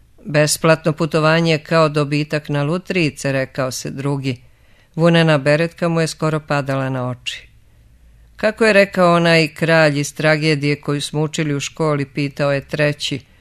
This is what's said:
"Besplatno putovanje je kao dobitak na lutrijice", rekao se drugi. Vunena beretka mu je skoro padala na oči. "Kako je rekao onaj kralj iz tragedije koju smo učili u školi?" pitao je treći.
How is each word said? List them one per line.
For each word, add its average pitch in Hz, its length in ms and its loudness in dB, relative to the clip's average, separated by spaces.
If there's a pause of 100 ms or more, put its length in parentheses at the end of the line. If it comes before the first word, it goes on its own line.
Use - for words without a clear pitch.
(240)
"Besplatno 156 680 0
putovanje 160 600 2
je 151 60 2
kao 160 300 2
dobitak 147 600 -2
na 147 140 -2
lutrijice", 156 720 -2
rekao 131 380 -4
se 135 200 -10
drugi. 135 520 -6 (520)
Vunena 165 440 4
beretka 151 500 0
mu 165 120 0
je 160 60 0
skoro 156 340 -4
padala 135 500 -4
na 127 180 -4
oči. - 400 -12 (880)
"Kako 214 280 -2
je 220 80 4
rekao 196 420 4
onaj 165 340 4
kralj 156 520 2
iz 143 140 -6
tragedije 147 640 0
koju 143 200 -4
smo 151 220 -4
učili 151 320 -4
u 139 60 -4
školi?" 147 440 -4
pitao 143 480 -4
je 139 80 -2
treći. 147 600 -4 (200)